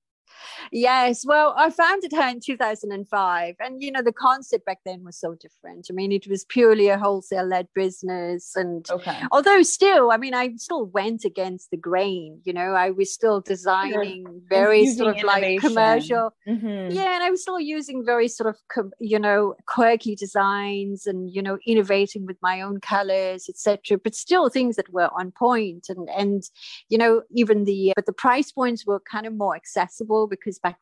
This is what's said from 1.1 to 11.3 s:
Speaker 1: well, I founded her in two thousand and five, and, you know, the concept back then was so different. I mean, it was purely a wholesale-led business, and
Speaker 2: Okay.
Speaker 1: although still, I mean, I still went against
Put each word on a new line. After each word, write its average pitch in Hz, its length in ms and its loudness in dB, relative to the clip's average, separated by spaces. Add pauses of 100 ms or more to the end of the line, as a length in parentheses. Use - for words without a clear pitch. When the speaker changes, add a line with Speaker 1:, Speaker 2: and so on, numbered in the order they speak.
Speaker 1:
well, 294 320 4
I 311 120 6
founded 339 440 0
her 294 140 2
in 247 120 -6
two 262 160 -6
thousand 220 360 -4
and 196 160 -10
five, 180 520 -2
and, 262 220 -10
you 277 100 -8
know, 262 100 -4
the 233 120 0
concept 254 520 0
back 190 200 -6
then 185 180 -12
was 175 140 -20
so 170 160 -8
different. 175 560 -20
I 180 40 -12
mean, 190 180 -4
it 196 160 -2
was 196 180 -2
purely 220 440 6
a 196 80 4
wholesale-led 185 760 -2
business, 180 840 -6
and 175 340 -6
Speaker 2:
Okay. 180 300 -6 (120)
Speaker 1:
although 349 320 6
still, 311 480 4
I 220 60 4
mean, 262 160 -6
I 247 240 -2
still 285 280 -6
went 208 400 -4
against 185 460 -6